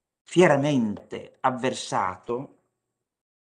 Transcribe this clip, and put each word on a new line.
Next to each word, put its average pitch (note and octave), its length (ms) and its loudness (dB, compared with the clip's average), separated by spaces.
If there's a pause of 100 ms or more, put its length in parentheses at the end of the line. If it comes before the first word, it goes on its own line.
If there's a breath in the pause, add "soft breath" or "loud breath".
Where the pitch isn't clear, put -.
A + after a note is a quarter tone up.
(220)
fieramente C#3 1160 0
avversato A#2+ 1160 -4 (880)